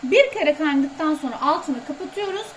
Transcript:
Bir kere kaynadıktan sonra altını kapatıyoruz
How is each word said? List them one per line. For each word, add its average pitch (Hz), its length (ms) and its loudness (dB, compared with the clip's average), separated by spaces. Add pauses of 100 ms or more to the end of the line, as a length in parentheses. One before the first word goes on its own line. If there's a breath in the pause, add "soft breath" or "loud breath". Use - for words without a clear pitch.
Bir 494 280 6
kere 302 260 0
kaynadıktan 302 580 0
sonra 262 280 -6
altını 285 440 0
kapatıyoruz 392 600 -6 (100)